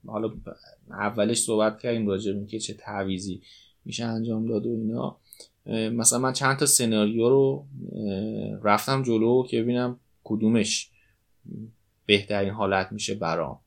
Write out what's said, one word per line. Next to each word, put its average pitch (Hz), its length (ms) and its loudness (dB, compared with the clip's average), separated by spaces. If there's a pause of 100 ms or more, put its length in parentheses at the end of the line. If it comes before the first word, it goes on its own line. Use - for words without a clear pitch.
حالا 107 240 -2 (600)
اولش 104 480 0
صحبت 107 400 2
کردیم 117 280 0
راجع 101 240 0
به 101 60 -2
اینکه 104 220 -8
چه - 140 -8
تعویضی 98 680 -6 (440)
می‌شه 117 200 -6
انجام 113 420 -2
داد 113 200 -2
و - 20 -2
اینا. 113 480 -4 (480)
اه، 110 240 -2
مثلاً 117 300 2
من 131 140 0
چند 135 240 2
تا 147 80 2
سناریو 113 640 4
رو، 135 360 4 (300)
اه، 104 680 -6
رفتم 107 400 4
جلو 120 400 4
که 117 180 0
ببینم 123 380 -2 (240)
کدومش 110 680 2 (1120)
بهترین 101 480 2
حالت 98 380 0
می‌شه 104 240 -6
برام. 82 520 -4